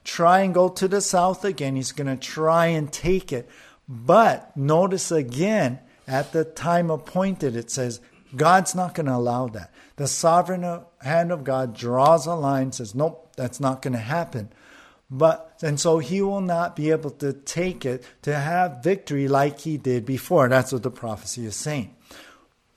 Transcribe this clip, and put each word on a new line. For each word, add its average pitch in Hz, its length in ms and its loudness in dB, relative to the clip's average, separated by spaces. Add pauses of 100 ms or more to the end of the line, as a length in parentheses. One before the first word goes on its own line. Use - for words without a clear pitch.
try 180 380 4
and 190 120 0
go 180 160 6
to 185 180 -2
the 196 140 0
south 185 420 0
again. 143 320 -4
He's 131 180 -6
gonna 135 240 -4
try 160 500 2
and 156 240 -2
take 180 400 -2
it. 120 180 -6 (380)
But 139 680 4
notice 165 560 2
again, 147 680 0 (280)
at 135 240 -4
the 160 120 0
time 170 480 0
appointed, 160 640 -2
it 117 160 -8
says, 123 300 -6 (340)
God's 170 400 4
not 180 180 -4
gonna 139 220 -2
allow 120 320 -2
that. 107 240 -14 (240)
The 143 120 -4
sovereign 175 720 0 (200)
hand 170 300 0
of 160 120 -4
God 131 320 -2
draws 135 500 4
a 165 80 -4
line, 139 380 0
says, 113 240 -12
"Nope, 156 420 -4
that's 123 220 -8
not 131 240 -2
gonna 123 160 -4
happen." 120 520 -6 (560)
But, - 540 0
and 147 180 -4
so 165 200 2
he 180 240 -2
will 196 180 -2
not 175 340 -2
be 151 140 -2
able 156 220 0
to 139 200 -6
take 170 540 -6
it, 127 180 -4 (200)
to 143 100 -2
have 147 500 -2
victory 151 440 0
like 139 320 2
he 156 180 -6
did 123 260 -2
before. 131 460 2
That's 127 240 4
what 123 80 -4
the 127 80 -4
prophecy 117 560 -10
is 107 100 -10
saying. 147 380 -8 (840)